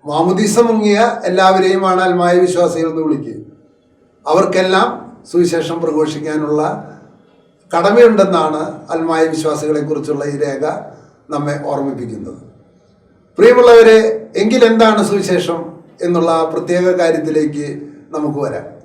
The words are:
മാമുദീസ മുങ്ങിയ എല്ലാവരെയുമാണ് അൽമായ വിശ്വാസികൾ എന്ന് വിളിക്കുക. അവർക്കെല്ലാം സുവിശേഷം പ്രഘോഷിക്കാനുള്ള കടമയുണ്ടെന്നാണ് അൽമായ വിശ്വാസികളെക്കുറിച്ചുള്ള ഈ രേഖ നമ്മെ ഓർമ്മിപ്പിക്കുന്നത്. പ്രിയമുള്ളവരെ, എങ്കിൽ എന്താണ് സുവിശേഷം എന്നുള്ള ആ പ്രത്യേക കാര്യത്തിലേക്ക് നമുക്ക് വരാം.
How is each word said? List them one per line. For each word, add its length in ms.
മാമുദീസ 540
മുങ്ങിയ 640
എല്ലാവരെയുമാണ് 760
അൽമായ 380
വിശ്വാസികൾ 500
എന്ന് 120
വിളിക്കുക. 420
അവർക്കെല്ലാം 760
സുവിശേഷം 500
പ്രഘോഷിക്കാനുള്ള 1080
കടമയുണ്ടെന്നാണ് 1120
അൽമായ 360
വിശ്വാസികളെക്കുറിച്ചുള്ള 1000
ഈ 120
രേഖ 280
നമ്മെ 360
ഓർമ്മിപ്പിക്കുന്നത്. 720
പ്രിയമുള്ളവരെ, 960
എങ്കിൽ 300
എന്താണ് 380
സുവിശേഷം 680
എന്നുള്ള 300
ആ 120
പ്രത്യേക 480
കാര്യത്തിലേക്ക് 960
നമുക്ക് 300
വരാം. 260